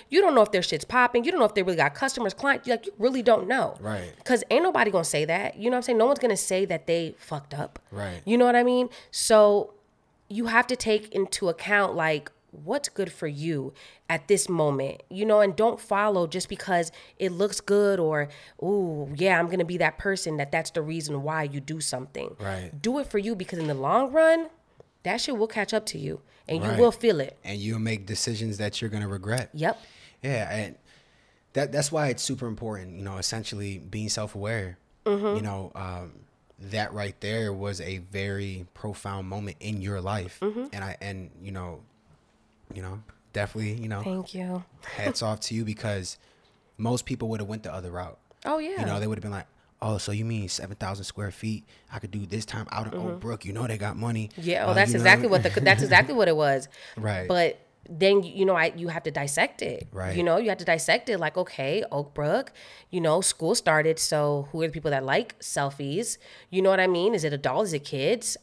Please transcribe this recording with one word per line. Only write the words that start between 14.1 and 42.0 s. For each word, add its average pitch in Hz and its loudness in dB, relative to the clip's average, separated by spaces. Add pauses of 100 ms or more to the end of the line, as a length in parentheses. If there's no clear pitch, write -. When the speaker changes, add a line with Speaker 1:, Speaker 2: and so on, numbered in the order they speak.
Speaker 1:
this 196 4
moment, 147 0
you 190 -4
know, 214 8
and 196 4
don't 226 2
follow 202 2
just 175 -6
because 170 0 (260)
it 190 -2
looks 190 0
good 202 4
or, 151 0 (320)
"Ooh, 165 -2
yeah, 180 4
I'm 170 2
gonna 180 2
be 175 -4
that 160 2
person," 185 -2
that 143 -4
that's 160 -2
the 165 -2
reason 151 -4
why 156 -2
you 143 -6
do 156 -8
something. - -6
Speaker 2:
Right. 90 -6 (120)
Speaker 1:
Do 254 0
it 277 -4
for - -2
you, 214 -2
because 180 -8
in 160 -2
the 151 0
long 180 2
run, 320 6 (540)
that 202 -2
shit 269 -2
will 214 2
catch 214 -2
up 214 0
to - -6
you 156 -8 (260)
and - -2
you 104 0
Speaker 2:
Right. 113 2
Speaker 1:
will 233 8
feel 214 2
it. - -6
Speaker 2:
And 101 -6
you'll 110 -2
make 110 -2
decisions 107 -4
that 104 -4
you're 117 -4
gonna 104 -4
regret. 101 -4
Speaker 1:
Yep. 156 -2 (420)
Speaker 2:
Yeah, 127 -4
and 104 -8 (800)
that, 135 -2
that's 143 -2
why 151 0
it's 120 -2
super 127 -4
important, 104 -8
you 98 -10
know, 98 -8
essentially 101 -6
being 104 -8
self-aware. 104 -6 (280)
Speaker 1:
Mm-hmm. 202 0
Speaker 2:
You 208 -2
know, 98 -6
um, 90 -10 (460)
that 104 -6
right 101 -8
there 107 -4
was 98 -6
a 92 -8
very 98 -8
profound 98 -10
moment 98 -8
in 104 -6
your 98 -4
life. 95 -6
Speaker 1:
Mm-hmm. 214 -4
Speaker 2:
And 101 -10
I, - -8
and, 95 -10 (120)
you 101 -12
know, 90 -10 (920)